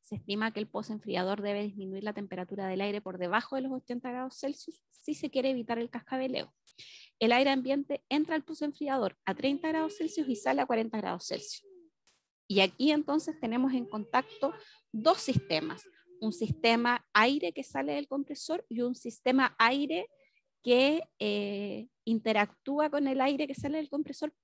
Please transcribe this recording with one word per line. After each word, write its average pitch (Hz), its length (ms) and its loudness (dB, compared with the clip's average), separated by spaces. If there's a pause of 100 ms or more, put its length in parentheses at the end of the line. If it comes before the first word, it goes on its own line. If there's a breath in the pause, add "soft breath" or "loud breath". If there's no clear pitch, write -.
Se - 140 -12
estima 214 360 -2
que 208 80 -6
el 214 80 -4
post 208 220 -8
enfriador 202 520 -2
debe 202 200 -2
disminuir 196 420 -6
la 208 100 -4
temperatura 190 540 -8
del 190 140 -2
aire 202 200 -2
por 185 180 -10
debajo 208 380 0
de 262 60 -2
los 269 80 -6
ochenta 254 380 -8
grados 254 300 -8
Celsius - 500 -8
si - 240 -8
se 294 160 -6
quiere 269 220 0
evitar 233 260 -2
el 233 140 -4
cascabeleo. 262 600 -4 (680 loud breath)
El 226 120 6
aire 269 200 6
ambiente 269 580 0
entra 311 260 2
al 302 80 -2
post 311 200 -8
enfriador 269 520 -2 (100)
a 190 100 0
treinta 277 320 0
grados 320 300 0
Celsius 320 300 -2
y 247 80 0
sale 269 260 2
a 254 40 0
cuarenta 226 320 0
grados 185 300 -4
Celsius. - 360 -8 (840)
Y 196 140 4
aquí 262 300 4
entonces 302 480 0
tenemos 254 340 0
en 247 120 -2
contacto 254 680 -2 (380 loud breath)
dos 311 280 2
sistemas, 156 640 -2 (380 soft breath)
un 220 120 0
sistema 233 800 2
aire 277 400 4
que 269 100 -8
sale 285 300 -2
del 285 140 -4
compresor 285 600 -6
y 233 140 -4
un 247 140 0
sistema 254 640 2
aire 285 480 2 (560 soft breath)
que, 269 400 6 (160)
eh, 208 680 -4 (160)
interactúa 226 840 0
con 294 180 0
el 262 140 2
aire 277 260 2
que 269 80 -8
sale 285 220 -4
del 302 120 -4
compresor 302 440 -4 (100)